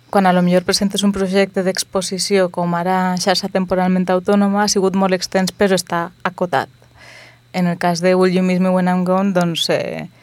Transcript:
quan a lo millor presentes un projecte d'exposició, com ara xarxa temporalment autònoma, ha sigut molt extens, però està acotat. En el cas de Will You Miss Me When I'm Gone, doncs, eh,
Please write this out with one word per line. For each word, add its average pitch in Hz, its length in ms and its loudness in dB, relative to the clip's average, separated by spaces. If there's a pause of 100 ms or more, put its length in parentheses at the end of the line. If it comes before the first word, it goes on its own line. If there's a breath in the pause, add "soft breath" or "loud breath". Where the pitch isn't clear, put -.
quan 196 160 2
a 180 80 4
lo 180 80 2
millor 180 220 4
presentes 196 400 -2
un 202 80 2
projecte 196 520 0
d'exposició, 185 880 -2
com 175 260 -4
ara 185 440 0
xarxa 190 320 0
temporalment 185 580 0
autònoma, 202 540 2
ha 208 80 0
sigut 190 240 0
molt 190 180 2
extens, 185 380 -2
però 196 260 2
està 170 300 -4 (160)
acotat. 180 460 -4 (840 loud breath)
En 180 140 0
el 170 120 -2
cas 175 240 -2
de 185 120 4
Will 185 200 2
You 185 80 2
Miss 180 160 0
Me 185 100 0
When 185 180 0
I'm 180 180 0
Gone, 190 280 0
doncs, 170 360 -2
eh, 156 380 -4 (160 soft breath)